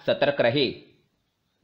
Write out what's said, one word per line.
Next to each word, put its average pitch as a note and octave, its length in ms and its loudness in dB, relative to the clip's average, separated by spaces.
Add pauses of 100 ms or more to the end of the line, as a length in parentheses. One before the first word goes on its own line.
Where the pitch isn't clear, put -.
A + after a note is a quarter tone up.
सतर्क C#3+ 340 0
रहे, C#3+ 340 0 (880)